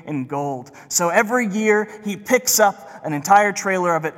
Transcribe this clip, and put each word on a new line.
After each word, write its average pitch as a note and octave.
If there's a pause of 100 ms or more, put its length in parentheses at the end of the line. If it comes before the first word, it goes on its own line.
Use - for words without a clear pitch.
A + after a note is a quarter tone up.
in C3+
gold. C#3 (180)
So F3
every A3+
year, G#3+ (140)
he G3+
picks B3
up G3+ (280)
an D3
entire G3+
trailer F#3
of D#3+
it, D3+